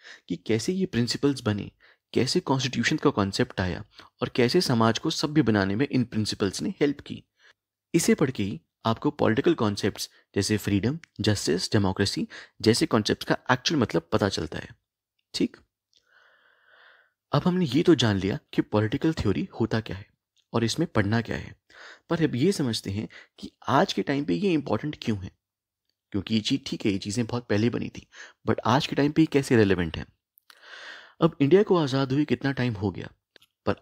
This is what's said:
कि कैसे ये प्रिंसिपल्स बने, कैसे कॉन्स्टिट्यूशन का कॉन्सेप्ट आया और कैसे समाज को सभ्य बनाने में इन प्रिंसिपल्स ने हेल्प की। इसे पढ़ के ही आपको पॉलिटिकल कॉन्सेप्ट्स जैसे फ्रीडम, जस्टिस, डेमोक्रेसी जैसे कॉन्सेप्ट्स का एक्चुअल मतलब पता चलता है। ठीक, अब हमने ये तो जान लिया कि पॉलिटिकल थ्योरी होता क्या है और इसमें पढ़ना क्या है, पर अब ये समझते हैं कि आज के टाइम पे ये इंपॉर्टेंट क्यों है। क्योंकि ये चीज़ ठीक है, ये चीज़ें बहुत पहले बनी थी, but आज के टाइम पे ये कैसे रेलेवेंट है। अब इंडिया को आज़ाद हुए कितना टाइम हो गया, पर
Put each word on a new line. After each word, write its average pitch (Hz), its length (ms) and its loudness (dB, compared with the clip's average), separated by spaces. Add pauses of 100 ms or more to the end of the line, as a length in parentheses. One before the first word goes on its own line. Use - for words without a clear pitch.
(280)
कि 90 80 -6
कैसे 113 380 -2
ये 190 120 -2
प्रिंसिपल्स 123 560 0
बने, 101 300 -2 (420)
कैसे 123 260 0
कॉन्स्टिट्यूशन 131 580 0
का 151 120 2
कॉन्सेप्ट 101 520 0
आया 92 240 -4 (360)
और 123 80 -4
कैसे 127 320 2
समाज 113 380 2
को 156 100 -4
सभ्य 151 320 0
बनाने 101 340 2
में 135 160 0
इन 127 120 2
प्रिंसिपल्स 107 580 -2
ने 202 180 -4
हेल्प 143 200 0
की। - 240 -16 (680)
इसे 190 220 2
पढ़ 135 160 0
के 107 120 -4
ही 104 180 -6 (240)
आपको 113 260 0
पॉलिटिकल 113 420 2
कॉन्सेप्ट्स 104 560 -2 (260)
जैसे 101 220 2
फ्रीडम, 107 420 -2 (220)
जस्टिस, 110 500 -2
डेमोक्रेसी 101 560 0 (340)
जैसे 117 240 4
कॉन्सेप्ट्स 110 400 0
का - 120 0 (140)
एक्चुअल 139 300 0
मतलब 160 300 -2
पता 104 180 2
चलता - 280 -6
है। - 120 -14 (640)
ठीक, - 240 -2 (1700)
अब 139 140 2
हमने 180 200 2
ये 139 180 2
तो 175 120 6
जान 113 220 4
लिया 95 220 -2 (140)
कि - 80 0
पॉलिटिकल 110 520 0
थ्योरी 98 360 -2 (100)
होता 113 200 0
क्या - 180 -8
है 98 100 -18 (460)
और 117 100 0
इसमें 143 280 -2
पढ़ना 107 300 2
क्या - 160 -6
है, - 180 -14 (540)
पर 165 140 0
अब 131 120 0
ये 147 160 2
समझते 123 400 -2
हैं 104 180 -6 (300)
कि - 120 -16 (160)
आज 143 260 2
के 196 100 -4
टाइम 143 220 -4
पे 175 80 -2
ये 175 200 0
इंपॉर्टेंट 147 480 -2
क्यों 104 220 -4
है। 85 140 -14 (760)
क्योंकि 104 240 -2
ये 110 60 2
चीज़ 135 240 -2
ठीक - 200 -8
है, 110 60 2
ये 98 60 0
चीज़ें 104 280 -4
बहुत 120 240 -8
पहले 107 200 2
बनी - 200 -4
थी, - 180 -18 (400)
but - 180 0
आज 127 220 2
के - 80 -8
टाइम 143 160 2
पे 160 100 4
ये 160 40 4
कैसे 139 300 2
रेलेवेंट 95 420 2
है। 73 80 -10 (1160)
अब 165 200 2
इंडिया 160 220 6
को 190 140 2
आज़ाद 135 340 0
हुए 147 140 2
कितना 139 260 -2
टाइम 123 220 -2
हो 98 180 -2
गया, - 200 -10 (540)
पर 101 160 0